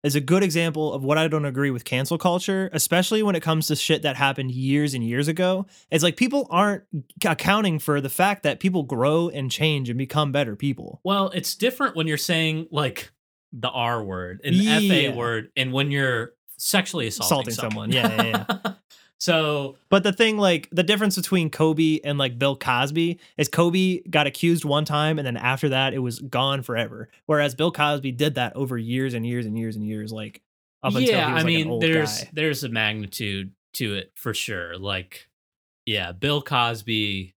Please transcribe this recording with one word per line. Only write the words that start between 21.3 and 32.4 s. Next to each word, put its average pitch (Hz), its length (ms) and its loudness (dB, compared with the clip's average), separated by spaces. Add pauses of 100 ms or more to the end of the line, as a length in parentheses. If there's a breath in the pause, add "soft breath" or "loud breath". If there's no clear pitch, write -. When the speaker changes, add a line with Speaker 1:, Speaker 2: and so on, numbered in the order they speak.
Speaker 1:
Kobe 160 540 2
and, 143 140 -2
like, 127 200 0
Bill 139 200 2
Cosby 147 640 0 (180 soft breath)
is 151 100 0
Kobe 180 600 2
got 151 180 2
accused 170 380 0
one 147 180 2
time, 151 340 0
and 139 80 -4
then 120 120 -4
after 131 320 0
that, 131 240 0
it 135 60 -4
was 123 200 -4
gone 135 420 -2
forever. 117 460 -6 (180 soft breath)
Whereas 147 300 0
Bill 156 160 0
Cosby 147 400 -2
did 139 240 0
that 123 220 -2
over 127 200 -4
years 123 360 -2
and 117 120 -4
years 120 200 -2
and 110 120 -4
years 113 200 -6
and 107 100 -6
years, 107 240 -8
like, 107 300 -12 (420)
up 202 100 0
until 254 160 2
Speaker 2:
Yeah, 180 180 2
Speaker 1:
he 151 80 -2
was, 160 80 2
Speaker 2:
I - 20 2
Speaker 1:
like, - 0 -
Speaker 2:
mean, 165 220 2
Speaker 1:
an 156 40 -4
old - 100 -2
Speaker 2:
there's, 160 420 0
Speaker 1:
guy. - 100 -14
Speaker 2:
there's 151 320 -2